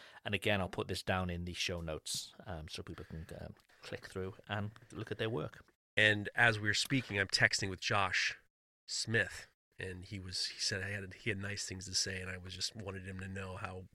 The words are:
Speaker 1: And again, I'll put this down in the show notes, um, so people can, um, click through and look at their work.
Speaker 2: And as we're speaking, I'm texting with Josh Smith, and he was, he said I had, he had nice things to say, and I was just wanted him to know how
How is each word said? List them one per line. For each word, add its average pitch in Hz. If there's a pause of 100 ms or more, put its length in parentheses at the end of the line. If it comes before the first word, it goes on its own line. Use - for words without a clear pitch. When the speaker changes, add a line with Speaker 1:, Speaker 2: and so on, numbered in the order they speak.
(260)
Speaker 1:
And 107
again, 104
I'll 90
put -
this 95
down 92
in 87
the 87
show 87
notes, - (160)
um, 80
so -
people -
can, 80 (160)
um, - (280)
click -
through 95 (160)
and 104 (220)
look 110
at 104
their 113
work. - (340)
Speaker 2:
And 104
as 113
we're 107
speaking, 117
I'm 98
texting -
with 92
Josh 98 (520)
Smith, - (300)
and 92
he 104
was, 92
he -
said 98
I 95
had, 101 (180)
he 120
had 98
nice 101
things 95
to 95
say, 95
and 92
I 92
was 92
just -
wanted 95
him 95
to 95
know 95
how 92 (140)